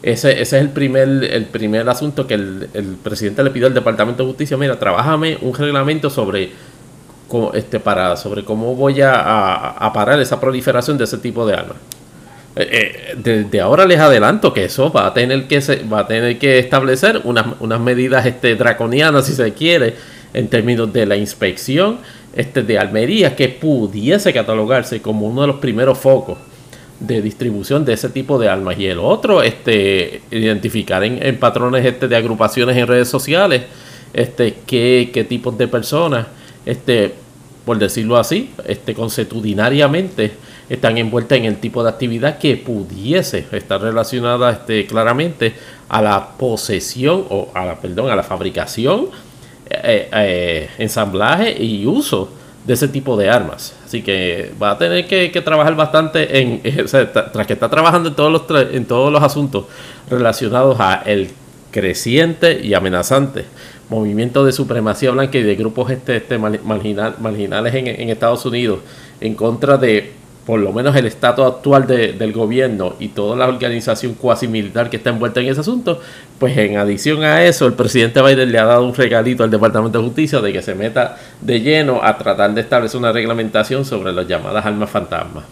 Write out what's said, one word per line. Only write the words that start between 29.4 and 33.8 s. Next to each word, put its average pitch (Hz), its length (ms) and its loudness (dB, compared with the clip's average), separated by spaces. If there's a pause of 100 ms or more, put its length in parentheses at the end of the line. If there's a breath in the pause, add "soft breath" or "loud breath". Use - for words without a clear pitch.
este, 107 800 0 (100)
identificar 107 720 -2
en, 120 200 -4
en 135 140 0
patrones, 123 480 0
este, 127 240 0
de 123 80 2
agrupaciones 113 580 0
en 120 120 2
redes 123 200 4
sociales, 139 560 0 (480 loud breath)